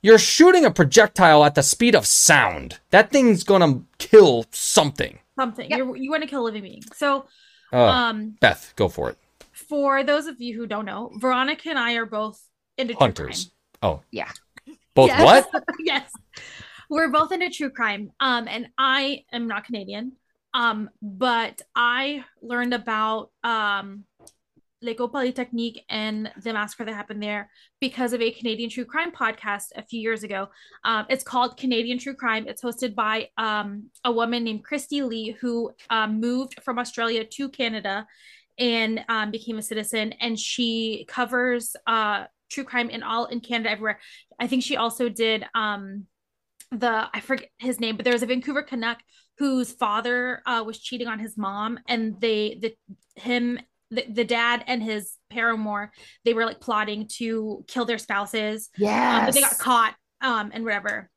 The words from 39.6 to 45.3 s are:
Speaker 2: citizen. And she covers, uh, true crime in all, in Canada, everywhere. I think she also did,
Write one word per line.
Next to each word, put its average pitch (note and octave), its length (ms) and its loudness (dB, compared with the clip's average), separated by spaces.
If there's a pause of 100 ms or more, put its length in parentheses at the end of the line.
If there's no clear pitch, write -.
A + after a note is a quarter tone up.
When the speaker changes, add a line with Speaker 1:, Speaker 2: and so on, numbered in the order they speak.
Speaker 2:
citizen. G#3+ 520 -6
And A3+ 260 -6
she A3+ 680 -4
covers, B3 680 -4 (100)
uh, G#3+ 420 -4 (220)
true C#4 140 -10
crime A#3+ 260 -4
in A#3 140 -12
all, A3+ 220 -4
in A#3+ 160 -10
Canada, A3+ 300 -4
everywhere. G#3+ 280 -6 (400)
I A#3+ 80 -4
think B3+ 160 -2
she - 140 -4
also A#3 320 -4
did, A3 340 -2 (100)